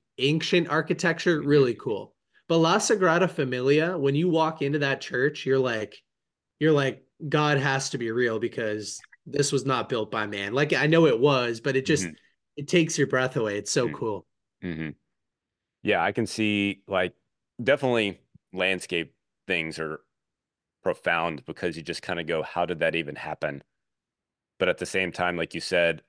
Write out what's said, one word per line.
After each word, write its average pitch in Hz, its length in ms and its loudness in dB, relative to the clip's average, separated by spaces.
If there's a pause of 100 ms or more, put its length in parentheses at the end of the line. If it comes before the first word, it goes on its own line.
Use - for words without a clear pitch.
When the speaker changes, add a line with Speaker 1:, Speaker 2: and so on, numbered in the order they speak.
(180)
Speaker 1:
ancient 160 500 2
architecture, 165 720 0
Speaker 2:
Mm-hmm. 143 100 -4
Speaker 1:
really 139 260 6
cool. 107 400 -8 (340)
But 170 100 4
La 165 180 6
Sagrada 185 540 4
Familia, 143 640 0
when 139 180 0
you 165 140 2
walk 160 320 0
into 147 200 0
that 139 200 -2
church, 135 460 -2
you're 135 120 4
like, 117 440 -2 (580)
you're 156 120 4
like, 135 320 0 (220)
"God 147 300 2
has 135 340 0
to 135 80 -6
be 117 120 -4
real 117 280 0
because 107 640 -4 (240)
this 139 280 -2
was 131 120 0
not 127 240 -2
built 110 220 -4
by 110 160 -4
man." 101 260 -6
Like, 143 220 0
I 135 120 2
know 165 200 6
it 123 120 4
was, 123 420 2
but 135 160 -2
it 135 100 0
just, 143 180 2
Speaker 2:
Mm-hmm. 80 100 -8 (440)
Speaker 1:
it 143 100 -12
takes 165 300 2
your 143 80 4
breath 131 300 -2
away. 107 200 -2
It's 104 160 -6
so 123 160 0
Speaker 2:
Mm. 73 60 -6
Speaker 1:
cool. 104 320 -6 (360)
Speaker 2:
Mm-hmm. 80 280 -6 (920)
Yeah, 92 220 2
I 98 80 0
can 110 140 -2
see, 104 600 -2
like, 92 280 -2 (480)
definitely 120 580 0 (320)
landscape 90 640 -4 (340)
things 80 320 -4
are 78 200 -8 (840)
profound 85 640 -2
because 80 300 -6
you 82 60 -12
just 82 180 -8
kinda 85 220 -6
go, 80 220 -2
"How 87 200 -2
did 85 140 -6
that 80 160 0
even 73 220 -4
happen?" 76 480 -8 (960)
But 92 80 2
at 87 100 0
the 92 80 -6
same 92 240 -2
time, 87 260 -2
like 82 180 -4
you 82 60 -8
said, 85 480 0